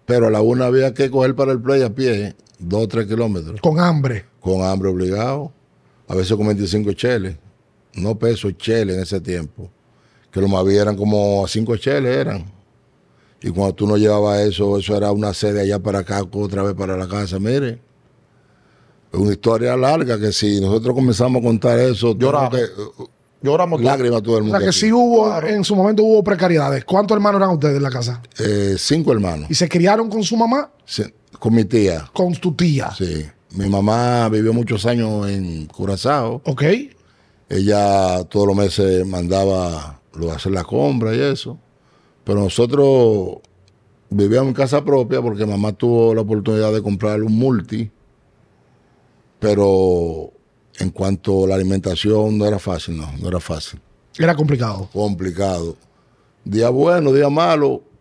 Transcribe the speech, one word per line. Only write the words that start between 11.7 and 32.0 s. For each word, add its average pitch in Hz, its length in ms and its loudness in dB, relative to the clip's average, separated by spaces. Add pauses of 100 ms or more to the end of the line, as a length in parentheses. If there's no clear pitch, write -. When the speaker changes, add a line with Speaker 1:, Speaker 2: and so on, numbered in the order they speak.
Speaker 1:
cheles, 135 400 -2
eran. 104 280 -4 (960)
Y 90 100 -6
cuando 95 240 -2
tú 104 120 -2
no 104 100 2
llevabas 104 420 2
eso, 101 380 0
eso 98 200 -2
era 101 140 0
una 104 220 -2
sede 104 280 -2
allá 101 180 0
para 98 200 -4
acá, 98 220 -4 (100)
otra 98 320 -4
vez 101 100 -2
para 95 240 -6
la 92 100 -6
casa. 95 320 -6
Mire, 120 400 -4 (1300)
es 92 60 -2
una 104 120 2
historia 117 460 0
larga 131 420 0
que 104 120 0
si 104 280 0
nosotros 113 360 0
comenzamos 127 460 2
a 117 40 -2
contar 117 340 2
eso, 120 360 2
tenemos - 40 -6 (140)
Speaker 3:
Lloramos. 135 240 0
Speaker 1:
que, 120 60 0
eh, 101 440 -10 (360)
Speaker 3:
Lloramos 165 360 0
todos. 123 120 2
Speaker 1:
lágrimas 120 320 0
todo 113 140 2
el 107 40 2
Speaker 2:
O 107 40 -2
Speaker 1:
mundo 107 120 0
Speaker 2:
sea, - 80 0
que 190 60 2
Speaker 1:
aquí. - 80 -2
Speaker 2:
sí 220 120 2
hubo, 233 360 4
Speaker 3:
Claro. 165 200 -2
Speaker 2:
en 208 160 0
su 202 120 -2
momento 202 280 2
hubo 220 200 6
precariedades. 160 600 0
¿Cuántos 202 320 2
hermanos 202 240 2
eran 190 140 4
ustedes 143 240 0
en 139 60 0
la 131 80 -2
casa? 120 300 -6 (180)
Speaker 1:
Eh, 101 400 0
cinco 151 340 2
hermanos. 87 380 -2
Speaker 2:
¿Y - 20 0
se 170 160 0
criaron 202 400 2
con 214 140 -2
su 220 120 -2
mamá? 240 360 0 (140)
Speaker 1:
Sí, - 180 -6 (340)
con 113 160 0
mi 113 120 4
tía. 92 480 0